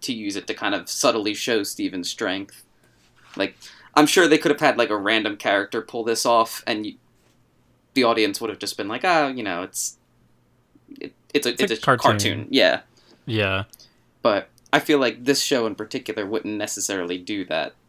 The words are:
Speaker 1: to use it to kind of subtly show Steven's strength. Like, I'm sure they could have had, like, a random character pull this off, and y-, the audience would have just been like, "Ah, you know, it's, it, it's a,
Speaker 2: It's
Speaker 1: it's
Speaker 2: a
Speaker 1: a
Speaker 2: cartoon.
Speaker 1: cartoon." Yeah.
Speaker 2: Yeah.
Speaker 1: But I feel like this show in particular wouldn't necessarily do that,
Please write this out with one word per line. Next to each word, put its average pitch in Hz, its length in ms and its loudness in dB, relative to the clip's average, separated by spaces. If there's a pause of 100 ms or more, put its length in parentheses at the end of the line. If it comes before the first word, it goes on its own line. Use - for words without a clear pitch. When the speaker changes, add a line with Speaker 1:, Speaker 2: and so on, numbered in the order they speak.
Speaker 1:
to 127 120 -6
use 104 220 -6
it 95 120 -8
to 107 60 -4
kind 104 220 -2
of 85 140 -6
subtly 110 440 0
show 110 300 0
Steven's 92 460 -6
strength. 98 540 -6 (720)
Like, 98 200 -4 (400)
I'm 151 120 6
sure 175 200 6
they 147 120 6
could 160 120 2
have 147 100 0
had, 131 160 4
like, 117 120 2
a 107 80 0
random 107 400 0
character 101 440 0
pull 117 220 -8
this 113 220 0
off, 117 400 2
and 110 200 -2
y-, 107 100 -12 (1000)
the 127 120 2
audience 110 360 2
would 113 80 -4
have 98 80 -8
just - 180 -8
been 104 120 -6
like, 117 160 -6
"Ah, 165 240 2
you 127 160 -6
know, 90 180 -4
it's, - 360 -8 (1000)
it, - 140 -14 (180)
it's 147 140 0
a, 123 60 0
Speaker 2:
It's 123 100 -4
Speaker 1:
it's 101 120 0
Speaker 2:
a - 20 -2
Speaker 1:
a - 40 -8
Speaker 2:
cartoon. 127 200 2 (120)
Speaker 1:
cartoon." 104 380 -2
Yeah. 90 320 4 (460)
Speaker 2:
Yeah. 101 380 0 (580)
Speaker 1:
But 101 260 2 (220)
I 151 80 6
feel 151 180 2
like 123 280 0
this 135 180 2
show 120 240 2
in 101 80 -4
particular 110 500 -6
wouldn't 104 320 -4
necessarily 95 600 -4
do 98 260 -6
that, 80 300 -4 (140)